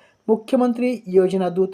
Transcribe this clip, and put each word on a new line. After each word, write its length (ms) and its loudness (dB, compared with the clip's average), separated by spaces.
मुख्यमंत्री 800 0
योजनादूत 680 0